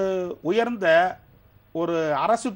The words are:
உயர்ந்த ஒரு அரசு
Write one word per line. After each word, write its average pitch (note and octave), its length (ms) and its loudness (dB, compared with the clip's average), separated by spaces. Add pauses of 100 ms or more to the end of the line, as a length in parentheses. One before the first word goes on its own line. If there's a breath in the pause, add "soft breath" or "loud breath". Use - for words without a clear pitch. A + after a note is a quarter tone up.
(500)
உயர்ந்த A3 380 0 (920)
ஒரு E3+ 140 -2 (280)
அரசு A3+ 320 -4